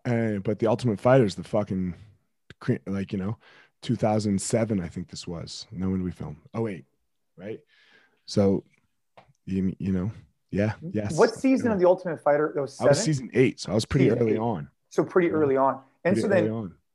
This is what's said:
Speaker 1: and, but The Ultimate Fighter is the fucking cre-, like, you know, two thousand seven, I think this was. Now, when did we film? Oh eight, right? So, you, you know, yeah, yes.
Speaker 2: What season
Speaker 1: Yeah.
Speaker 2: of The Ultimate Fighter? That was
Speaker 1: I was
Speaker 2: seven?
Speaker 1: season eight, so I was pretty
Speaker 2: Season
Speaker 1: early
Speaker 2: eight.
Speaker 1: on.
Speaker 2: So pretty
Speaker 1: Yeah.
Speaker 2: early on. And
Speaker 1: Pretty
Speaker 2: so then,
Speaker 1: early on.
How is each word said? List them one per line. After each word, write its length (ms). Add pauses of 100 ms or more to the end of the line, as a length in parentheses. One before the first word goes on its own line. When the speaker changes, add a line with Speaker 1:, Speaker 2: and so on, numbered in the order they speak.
Speaker 1:
and, 380
but 160
The 80
Ultimate 320
Fighter 260
is 100
the 80
fucking 520 (640)
cre-, 160 (100)
like, 280
you 60
know, 180 (440)
two 140
thousand 460
seven, 400
I 60
think 220
this 180
was. 440
Now, 180
when 100
did 60
we 60
film? 300 (120)
Oh 140
eight, 180 (520)
right? 220 (680)
So, 380 (840)
you, 340
you 120
know, 200 (400)
yeah, 220 (180)
yes. 260
Speaker 2:
What 160
season 340
Speaker 1:
Yeah. 60
Speaker 2:
of 60
The 80
Ultimate 340
Fighter? 340
That 60
was 200
Speaker 1:
I 40
was 120
Speaker 2:
seven? 80
Speaker 1:
season 280
eight, 260
so 120
I 40
was 100
pretty 200
Speaker 2:
Season 140
Speaker 1:
early 140
Speaker 2:
eight. 60
Speaker 1:
on. 300 (200)
Speaker 2:
So 140
pretty 260
Speaker 1:
Yeah. 60
Speaker 2:
early 220
on. 240 (220)
And 120
Speaker 1:
Pretty 60
Speaker 2:
so 60
then, 160
Speaker 1:
early 80
on. 240 (200)